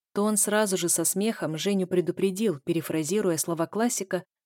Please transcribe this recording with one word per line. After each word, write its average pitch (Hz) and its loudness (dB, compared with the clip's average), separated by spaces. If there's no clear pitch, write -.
то 202 2
он 214 2
сразу 208 2
же 170 -2
со 165 0
смехом 190 -2
Женю 190 0
предупредил, 180 0
перефразируя 165 0
слова 165 -2
классика, 202 -2